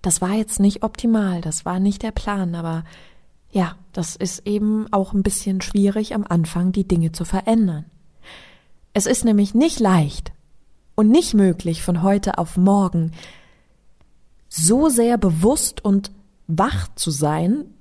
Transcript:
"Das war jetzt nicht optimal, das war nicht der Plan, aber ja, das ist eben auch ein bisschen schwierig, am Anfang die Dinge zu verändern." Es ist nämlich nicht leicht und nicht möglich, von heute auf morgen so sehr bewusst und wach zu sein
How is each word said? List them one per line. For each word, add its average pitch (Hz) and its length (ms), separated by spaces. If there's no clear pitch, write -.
"Das 175 180
war 180 120
jetzt 214 260
nicht 202 240
optimal, 214 600
das 160 220
war 180 140
nicht 196 240
der 220 80
Plan, 190 460
aber 165 260
ja, 175 240
das - 240
ist - 320
eben 214 440
auch 196 200
ein 196 100
bisschen 196 380
schwierig, 202 520
am 208 160
Anfang 175 440
die 190 160
Dinge 165 240
zu 170 120
verändern." 185 600
Es 202 120
ist - 180
nämlich 208 300
nicht 302 240
leicht 185 540
und 214 120
nicht 320 260
möglich, 180 500
von 175 180
heute 196 360
auf 165 180
morgen 180 560
so 240 420
sehr 233 260
bewusst 196 680
und 196 280
wach 165 480
zu - 160
sein 156 540